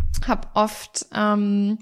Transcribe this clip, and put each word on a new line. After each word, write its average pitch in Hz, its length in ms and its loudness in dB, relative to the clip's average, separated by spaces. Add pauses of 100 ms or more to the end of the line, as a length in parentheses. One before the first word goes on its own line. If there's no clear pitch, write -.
(260)
hab - 300 -2
oft, - 580 -2
ähm, 208 680 2